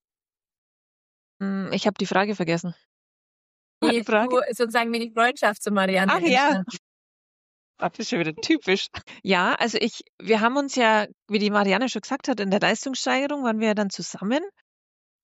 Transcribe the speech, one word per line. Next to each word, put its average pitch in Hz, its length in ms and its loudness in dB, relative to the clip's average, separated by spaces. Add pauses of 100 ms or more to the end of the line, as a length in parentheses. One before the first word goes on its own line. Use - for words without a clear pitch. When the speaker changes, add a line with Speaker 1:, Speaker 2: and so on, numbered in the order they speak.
(1400)
Speaker 1:
Hm, 196 320 -4
ich 190 140 -2
hab 202 100 0
die 196 100 -2
Frage 202 280 0
vergessen. 170 400 -4 (1080)
Speaker 2:
Die 233 200 2
Speaker 1:
Frage? 226 260 2
Speaker 2:
du 247 140 2 (120)
sozusagen 233 380 -2
wie 233 60 -2
die 226 140 -6
Freundschaft 226 500 0
zu 208 80 -4
Marianne 190 420 2
Speaker 1:
Ach 359 80 2
ja. 285 280 2
Speaker 2:
entstand. 190 180 0 (1120)
Speaker 1:
Ach, 175 100 -2
das - 100 -18
ist 220 100 -6
schon - 80 0
wieder 160 160 -2
typisch. - 540 -2 (340)
Ja, 190 320 2
also 214 260 -2
ich, - 220 -4 (180)
wir 214 200 2
haben 240 160 2
uns 277 180 -2
ja, 220 320 4 (220)
wie 208 100 0
die 208 120 2
Marianne 202 380 2
schon 220 140 -6
gesagt - 260 -6
hat, 226 120 0
in 196 100 -2
der 196 100 2
Leistungssteigerung 262 840 -2
waren 220 160 0
wir 226 80 0
ja 214 60 2
dann 202 160 -2
zusammen. 208 520 -4 (800)